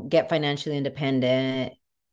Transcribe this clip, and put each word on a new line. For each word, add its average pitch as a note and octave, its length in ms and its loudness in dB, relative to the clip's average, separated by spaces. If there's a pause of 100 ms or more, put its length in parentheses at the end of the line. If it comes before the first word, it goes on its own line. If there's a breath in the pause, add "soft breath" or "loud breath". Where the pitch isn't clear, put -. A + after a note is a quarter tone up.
get D#3+ 220 2
financially D3 460 0
independent, C3 960 0 (380)